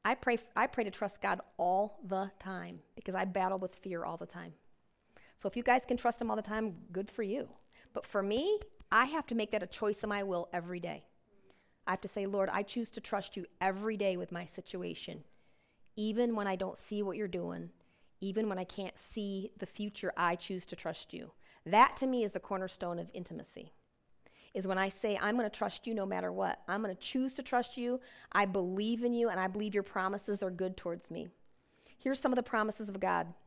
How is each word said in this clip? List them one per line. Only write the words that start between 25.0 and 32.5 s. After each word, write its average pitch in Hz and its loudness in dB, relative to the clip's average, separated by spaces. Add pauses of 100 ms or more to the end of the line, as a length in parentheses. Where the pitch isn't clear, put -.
"I'm 214 2
gonna 226 2
trust - -4
you 226 -2
no 196 0
matter 185 -2
what. 185 0
I'm 202 0
gonna 190 -2
choose 262 0
to 269 -6
trust 247 0
you. 247 0 (300)
I 202 6
believe 196 2
in 240 4
you, 233 4
and 185 0
I 185 2
believe 208 -2
your 202 4
promises 196 -2
are 185 0
good 185 -2
towards - -8
me." 170 -8 (680)
Here's 269 -2
some 262 4
of 247 4
the 240 4
promises 214 0